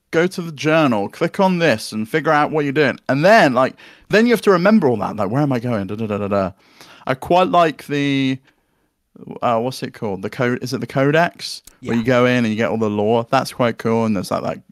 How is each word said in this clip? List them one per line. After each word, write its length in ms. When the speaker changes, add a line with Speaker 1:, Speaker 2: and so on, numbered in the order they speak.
Speaker 1:
go 160
to 140
the 120
journal, 560
click 320
on 180
this, 320
and 160
figure 240
out 200
what 120
you're 80
doing." 260
And 160
then, 280
like, 220
then 180
you 60
have 100
to 100
remember 360
all 100
that. 200
Like, 140
"Where 100
am 100
I 80
going?" 280
Da, 80
da, 120
da, 100
da, 120
da. 220
I 100
quite 340
like 380
the, 520
uh, 180
what's 240
it 100
called? 280
The 80
code, 340
is 100
it 60
the 80
Codex? 760
Where 140
Speaker 2:
Yeah. 40
Speaker 1:
you 60
go 200
in 200
and 20
you 80
get 140
all 80
the 120
lore. 400
That's 220
quite 260
cool. 280
And 100
there's, 160
like, 120
that, 180